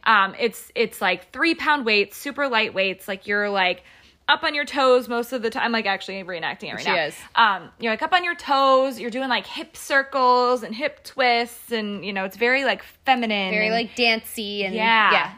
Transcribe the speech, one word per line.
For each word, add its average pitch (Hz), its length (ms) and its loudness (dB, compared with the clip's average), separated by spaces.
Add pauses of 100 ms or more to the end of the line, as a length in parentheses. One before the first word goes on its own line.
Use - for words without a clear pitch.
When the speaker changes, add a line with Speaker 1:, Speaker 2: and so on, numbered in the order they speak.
Speaker 1:
um, 202 340 4
it's, - 360 -4
it's, 214 260 -2
like, 185 320 -2
three 302 220 0
pound 285 300 0
weights, 208 320 0
super 277 320 -4
light 220 260 0
weights. 190 320 -2
Like, 196 220 -10
you're, 208 200 0
like, 185 360 0 (420)
up 302 160 2
on 311 140 -2
your 294 80 -2
toes 254 440 2
most 240 240 -4
of 254 100 -4
the 226 80 -2
time. - 160 -2
I'm, 233 40 0
like, 220 160 -2
actually 190 380 -4
reenacting 165 460 -8
it 113 40 -8
right 107 80 -10
Speaker 2:
She 170 80 -2
Speaker 1:
now. 170 160 0
Speaker 2:
is. - 80 -8 (220)
Speaker 1:
Um, 196 420 2
you're, 226 140 -2
like, 220 100 -2
up 320 100 0
on 359 120 4
your 339 100 -2
toes. 269 640 2
You're 233 120 -8
doing, 262 180 -4
like, 220 180 0
hip - 300 -12
circles 247 880 2
and 220 100 -10
hip 285 300 -6
twists. 240 680 0
And, 208 340 -4
you 208 80 -6
know, 190 120 -4
it's 196 140 -10
very, 254 260 2
like, 214 180 0 (220)
feminine 214 480 0
Speaker 2:
Very, 214 140 0
Speaker 1:
and 220 80 0
Speaker 2:
like, 233 200 -4
dancey 220 720 -2
and, 190 100 -6
Speaker 1:
Yeah. 220 380 4
Speaker 2:
yeah, 170 260 2